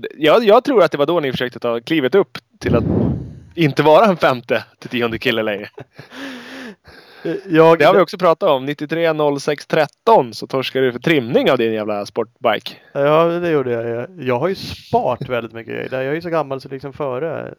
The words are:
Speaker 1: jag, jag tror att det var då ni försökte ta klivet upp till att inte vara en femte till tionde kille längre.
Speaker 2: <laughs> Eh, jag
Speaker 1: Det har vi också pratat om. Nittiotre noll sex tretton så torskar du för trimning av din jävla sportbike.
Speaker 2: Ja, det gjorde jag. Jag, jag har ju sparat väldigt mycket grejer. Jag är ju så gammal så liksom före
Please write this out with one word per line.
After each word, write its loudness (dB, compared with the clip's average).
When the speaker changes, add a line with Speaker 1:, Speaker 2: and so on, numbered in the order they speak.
Speaker 1:
jag, 4
jag 6
tror 2
att 2
det -4
var 0
då 0
ni -2
försökte -6
ta -4
klivet 0
upp 0
till 0
att 2
inte 2
vara 6
en 2
femte -2
till -16
tionde -2
kille 0
längre. -6
Speaker 2:
<laughs> -18
Eh, -6
jag 6
Speaker 1:
Det 4
har 6
vi 4
också -2
pratat 2
om. 0
Nittiotre -2
noll 0
sex -6
tretton 2
så -12
torskar -4
du 2
för -6
trimning 2
av 4
din 0
jävla -4
sportbike. -4
Speaker 2:
Ja, 2
det -2
gjorde 0
jag. -4
Jag, -6
jag -2
har -2
ju -4
sparat -4
väldigt -6
mycket -12
grejer. -8
Jag -4
är -4
ju -6
så -10
gammal -4
så -18
liksom -12
före -6